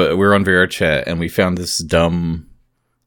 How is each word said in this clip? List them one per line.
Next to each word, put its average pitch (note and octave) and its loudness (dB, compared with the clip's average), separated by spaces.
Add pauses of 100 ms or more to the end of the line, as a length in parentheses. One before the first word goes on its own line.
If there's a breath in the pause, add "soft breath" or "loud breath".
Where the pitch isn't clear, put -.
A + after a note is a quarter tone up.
(100)
we E2 0
were G2+ 4
on G2 0
V F#2 2
R F2+ 4
Chat D2+ -2
and E2 -4
we E2+ -4
found F2+ 0
this F2 -6
dumb, E2+ -2 (580)